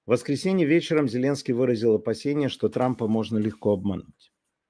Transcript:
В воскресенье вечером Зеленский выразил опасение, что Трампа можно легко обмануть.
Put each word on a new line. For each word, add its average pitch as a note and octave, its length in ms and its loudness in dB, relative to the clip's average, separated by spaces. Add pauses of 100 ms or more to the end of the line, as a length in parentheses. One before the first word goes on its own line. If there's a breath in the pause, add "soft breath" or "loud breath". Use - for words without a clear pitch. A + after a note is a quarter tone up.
В G#2 60 -2
воскресенье D3+ 560 0
вечером D3+ 420 2
Зеленский C3 460 -2
выразил A#2 400 2
опасение, C3+ 540 -2
что A2 200 -2
Трампа B2 380 0
можно A2 320 0
легко G#2 360 0
обмануть. F#2+ 580 -6 (380)